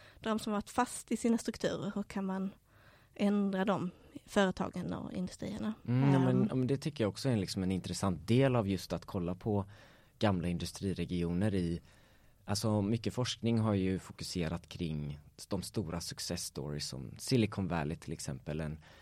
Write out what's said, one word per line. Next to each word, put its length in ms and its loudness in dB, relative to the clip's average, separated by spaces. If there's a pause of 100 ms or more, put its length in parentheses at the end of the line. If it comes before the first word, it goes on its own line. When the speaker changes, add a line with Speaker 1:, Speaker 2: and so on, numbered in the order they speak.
(200)
Speaker 1:
de 200 -2
som 140 -4
har 40 2
varit 120 -6
fast 420 -2
i 60 0
sina 200 4
strukturer, 580 -2
hur 80 -2
kan 220 -6
man 280 -4 (640)
ändra 500 2
de 260 2 (340)
företagen 680 2
och 200 -8
industrierna? 600 -4 (140)
Speaker 2:
Mm, 260 6
ja, 60 8
men, 220 6
Speaker 1:
Ehm. 80 4
Speaker 2:
ja, 60 -2
men 120 2
det 100 2
tycker 260 -2
jag 60 4
också 200 -2
är 40 4
en, 80 4
liksom 220 -2
en 80 2
intressant 560 -2
del 280 6
av 120 2
just 260 -2
att 120 -4
kolla 300 -2
på 300 0 (540)
gamla 280 4
industriregioner 1080 0
i, 260 0 (640)
alltså 360 2
mycket 320 0
forskning 460 0
har 140 4
ju 260 2
fokuserat 720 -4
kring 500 -4 (300)
de 140 -4
stora 380 -4
success 440 -6
stories 440 -6
som 280 -10
Silicon 500 0
Valley 300 -2
till 160 -10
exempel, 480 -6
en, 160 -6 (240)